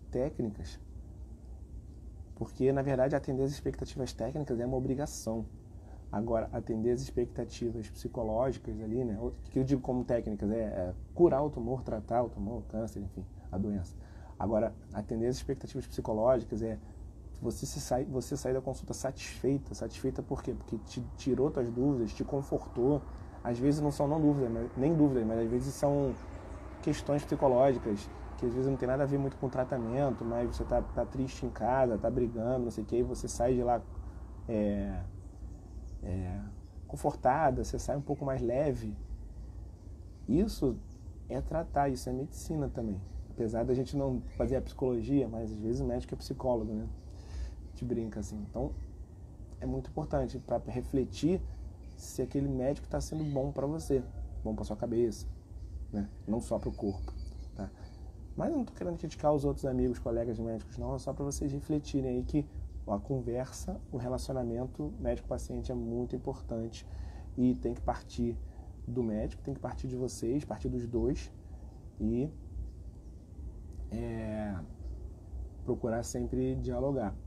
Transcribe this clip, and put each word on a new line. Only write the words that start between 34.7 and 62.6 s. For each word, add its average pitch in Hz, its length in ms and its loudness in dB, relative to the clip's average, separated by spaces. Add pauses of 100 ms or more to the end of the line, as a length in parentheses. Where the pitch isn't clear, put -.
é, 92 380 -2 (460)
confortada, 139 800 4
você 117 140 -2
sai 127 180 0
um 143 60 -2
pouco 147 220 -2
mais 135 160 0
leve. 120 560 2 (1300)
Isso 151 480 4 (520)
é 127 120 -2
tratar, 143 480 2
isso 127 200 -2
é 127 40 0
medicina 143 560 -2
também. 107 320 -2 (300)
Apesar 113 340 2
da 123 100 4
gente 131 220 0
não 131 260 0 (140)
fazer 127 200 2
a 127 60 0
psicologia, 127 640 2
mas 110 220 -4
às 107 80 -6
vezes 113 220 0
o 139 40 2
médico 123 300 0
é - 20 -8
psicólogo, 123 560 0
né? 110 140 -2 (760)
A - 80 -12
gente - 140 -8
brinca 113 360 -2
assim. 104 300 -6
Então, 127 220 -2 (880)
é 135 60 -4
muito 131 240 -2
importante 139 480 0
pra 120 280 0
refletir 131 760 2 (560)
se - 240 -8
aquele 139 280 0
médico 135 400 0
tá 147 120 0
sendo 156 240 -2
bom 139 280 0
pra 139 140 0
você, 147 360 2 (400)
bom 110 120 0
pra 107 100 -4
sua 104 120 -4
cabeça, 117 500 2 (640)
né? 101 160 0 (180)
Não 113 140 2
só 110 180 0
pro 117 140 -2
corpo, - 400 -2 (420)
tá? 101 160 -6 (640)
Mas 175 140 2
eu 330 80 2
não 240 60 0
tô - 80 -12
querendo 175 260 -4
criticar 151 340 2
os 143 120 4
outros 139 200 2
amigos, 127 340 4
colegas 117 400 0
médicos, 113 400 -4
não. 123 160 -2
É 135 40 -2
só 135 140 -4
pra 139 120 -4
vocês 143 280 -2
refletirem 143 580 0
aí 123 140 2
que 147 220 2 (400)